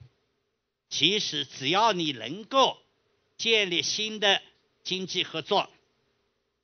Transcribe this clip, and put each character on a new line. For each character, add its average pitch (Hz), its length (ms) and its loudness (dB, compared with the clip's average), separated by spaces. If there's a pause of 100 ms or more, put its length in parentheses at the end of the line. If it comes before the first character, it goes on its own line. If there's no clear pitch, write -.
(880)
其 185 300 2
实 147 260 -6
只 131 240 -8
要 208 240 4
你 165 200 -2
能 127 320 -10
够 247 340 2 (580)
建 220 340 2
立 165 120 0
新 214 360 -4
的 196 220 4 (420)
经 185 240 -4
济 175 180 -2
合 160 180 -8
作， 190 260 2 (960)